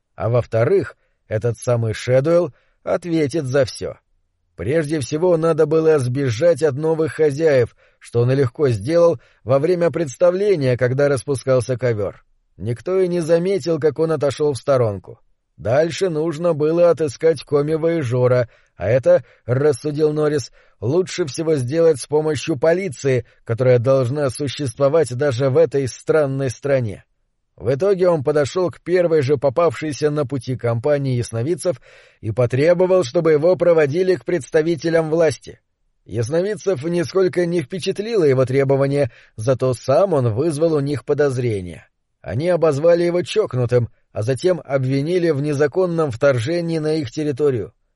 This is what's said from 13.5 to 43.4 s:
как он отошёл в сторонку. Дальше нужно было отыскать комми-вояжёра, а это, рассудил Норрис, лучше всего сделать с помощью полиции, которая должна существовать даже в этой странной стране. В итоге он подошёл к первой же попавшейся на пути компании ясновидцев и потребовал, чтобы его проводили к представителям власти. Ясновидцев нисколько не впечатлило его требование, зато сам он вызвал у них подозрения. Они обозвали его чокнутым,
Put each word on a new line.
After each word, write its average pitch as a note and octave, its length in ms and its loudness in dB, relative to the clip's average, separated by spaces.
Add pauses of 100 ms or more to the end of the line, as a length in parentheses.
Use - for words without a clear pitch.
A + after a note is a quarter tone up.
как D3+ 180 0
он D#3+ 140 0
отошёл D3 400 0
в A#2+ 60 -8
сторонку. A2+ 600 -2 (380)
Дальше D#3+ 540 0
нужно E3 420 -2
было E3 380 2
отыскать D#3+ 520 0
комми-вояжёра, C#3+ 1080 0 (260)
а F2 100 -6
это, C3+ 380 4 (220)
рассудил D3+ 680 0
Норрис, D3+ 400 -2 (260)
лучше F3 460 -2
всего D#3 320 -2
сделать D3+ 420 2
с - 80 -12
помощью D3+ 520 -2
полиции, D#3 680 0 (200)
которая B2 340 2
должна C3+ 500 0
существовать C#3 880 -2
даже C3+ 320 0
в C3 80 0
этой C#3 320 2
странной C#3 600 -2
стране. B2 560 -4 (540)
В A#2 140 0
итоге F3+ 340 2
он D#3+ 160 0
подошёл D3+ 460 0
к - 100 -16
первой E3 400 2
же C#3 160 0
попавшейся D3+ 760 -2
на D3 140 -2
пути B2+ 320 -6
компании B2+ 600 -2
ясновидцев B2 600 -4 (440)
и G#2+ 80 -6
потребовал, E3+ 720 2
чтобы E3 280 0
его D#3 220 4
проводили E3+ 600 2
к - 100 -6
представителям E3 840 -2
власти. D#3 500 -2 (460)
Ясновидцев E3+ 800 -4
нисколько F3 600 0
не E3+ 160 -2
впечатлило F#3+ 640 -2
его C3 220 4
требование, C#3 640 0 (260)
зато B2+ 380 -2
сам E3+ 400 0
он A#2+ 180 0
вызвал D#3 400 0
у D3 80 0
них C#3 240 -6
подозрения. B2 840 -2 (360)
Они B2+ 260 -4
обозвали E3 560 2
его F3 160 0
чокнутым, B2 680 -2 (200)